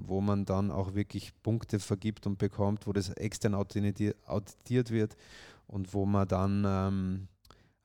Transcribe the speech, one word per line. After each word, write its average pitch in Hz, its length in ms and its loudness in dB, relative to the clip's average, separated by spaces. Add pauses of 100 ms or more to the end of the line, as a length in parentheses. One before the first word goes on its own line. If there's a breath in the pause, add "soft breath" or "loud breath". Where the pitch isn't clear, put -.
wo 95 140 0
man 101 240 2
dann 98 260 2
auch 95 240 -2
wirklich 101 380 -4 (100)
Punkte 113 360 0
vergibt 104 460 -2
und 101 140 -2
bekommt, 101 480 0
wo 98 60 -2
das 95 160 0
extern 104 440 0
auditi-, 101 640 0 (100)
auditiert 113 640 -2
wird 110 260 2 (520 loud breath)
und 98 260 -6
wo 98 120 2
man 98 220 4
dann, 98 380 2
ähm, 95 640 0 (580 soft breath)